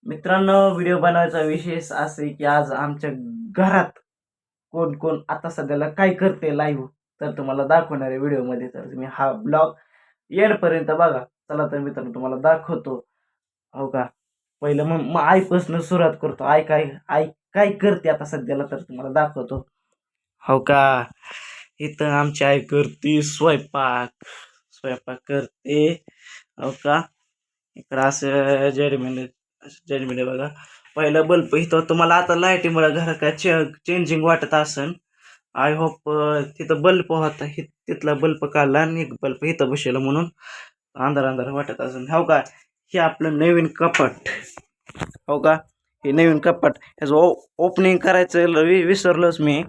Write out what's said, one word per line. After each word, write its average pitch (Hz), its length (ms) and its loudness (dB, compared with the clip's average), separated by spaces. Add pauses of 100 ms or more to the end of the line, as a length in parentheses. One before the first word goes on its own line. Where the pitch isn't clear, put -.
मित्रांनो, 190 640 2
व्हिडिओ 175 280 0
बनवायचा 170 420 2
विशेष 160 520 -4
असे 147 360 -6
की 147 160 -10
आज 147 280 2
आमच्या 147 380 -6 (460)
घरात 185 420 2 (720)
कोण 156 280 -4
कोण 156 300 -4
आता 151 220 -8
सध्याला 147 380 -4
काय 190 260 2
करते 180 420 0
लाईव्ह, 147 300 -2 (340)
तर 151 100 -6
तुम्हाला 139 360 -4
दाखवणार 151 420 2
आहे 131 100 -6
व्हिडिओमध्ये. 127 500 -4
तर - 160 -14
तुम्ही 131 260 -12
हा 135 220 -2
ब्लॉग 151 420 0 (560)
एंडपर्यंत 165 600 0
बघा. 156 340 2
चला 147 420 -6
तर 143 120 -6
मित्रांनो, 139 360 -8
तुम्हाला 131 220 -6
दाखवतो. 156 720 -2 (640)
हो 135 160 -6
का, 131 180 -4 (540)
पहिलं 147 240 0
मग, 165 160 0
मग 151 200 -2
आईपासनं 170 600 2
सुरुवात 165 420 0
करतो. 139 220 -6
आई 151 180 4
काय, 156 220 0 (240)
आई 151 200 0 (240)
काय 202 200 2
करते 190 360 0
आता 147 160 0
सध्याला, 139 400 -6
तर 143 180 -10
तुम्हाला 131 300 -12
दाखवतो. 139 560 -4 (800)
हो 135 100 4
का, 135 460 4 (720)
इथं 151 320 -4
आमची 147 340 0
आई 139 160 4
करते 147 640 -2
स्वयंपाक, 135 1000 -2 (460)
स्वयंपाक 127 560 -12
करते. 151 800 -2 (580)
हो 131 80 -6
का, 147 320 0 (760)
इकडं - 240 -6
असं 139 680 0
जडमेंट, 131 600 -4 (580)
जडमेंट 131 320 -6
आहे 127 40 -2
बघा. 131 240 -6 (480)
पहिला 151 260 2
बल्ब 165 320 2
इथं 160 260 2
तुम्हाला 165 340 4
आता 180 200 2
लाईटीमुळे 170 560 2
घरात 165 300 -2
काय 151 160 0
चे-, 165 280 0 (220)
चेंजिंग 165 380 -2
वाटत 160 300 2
असन. 151 380 0 (680)
I 143 120 2
hope, 156 420 -4
अ, 151 280 0 (180)
तिथं 151 240 -2
बल्ब 180 300 2
होता, 156 320 -2
हि-, 147 200 -10
तिथला - 500 -6
बल्ब 151 320 -2
काढला 143 340 2
आणि 160 200 -2
एक 127 120 -6 (100)
बल्ब 135 220 -6
इथं 143 260 0
बसवला 131 280 -2
म्हणून 143 300 -2 (680)
अंधार 139 300 0
अंधार 131 260 -2
वाटत 143 300 -8
असन. 131 300 -8
हो 165 140 2
का, 160 140 4 (560)
हे 185 40 0
आपलं 160 400 0
नवीन 165 280 4
कपाट. 160 460 0 (1160)
हो 147 100 0
का, 156 140 4 (520)
हे 139 80 0
नवीन 160 260 6
कपाट, 170 340 2 (100)
ह्याचं 143 320 -4
ओ-, 170 200 6 (240)
ओपनिंग 180 400 2
करायचं 180 480 2
ल-, 170 120 2
वि-, 170 280 4
विसरलोच 175 540 2
मी. 147 280 2